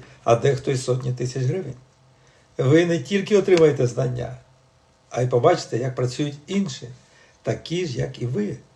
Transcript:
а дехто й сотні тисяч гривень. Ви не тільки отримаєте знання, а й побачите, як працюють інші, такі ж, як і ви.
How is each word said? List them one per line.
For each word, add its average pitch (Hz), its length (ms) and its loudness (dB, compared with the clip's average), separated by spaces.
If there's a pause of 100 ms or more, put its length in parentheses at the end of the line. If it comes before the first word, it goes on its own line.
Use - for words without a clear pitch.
(240)
а 120 120 4
дехто 131 340 0
й 131 60 0
сотні 123 360 -4
тисяч 131 300 -6
гривень. 151 320 -4 (840)
Ви 151 280 4
не 170 120 0
тільки 202 380 0
отримаєте 160 500 4
знання, 123 500 -6 (760)
а 117 120 -2
й 127 60 0
побачите, 123 500 2
як 131 160 -4
працюють 139 520 -4
інші, 190 420 -4 (540)
такі 165 440 -4
ж, 120 120 -6
як 135 240 -6
і 120 40 -4
ви. 165 300 -4 (200)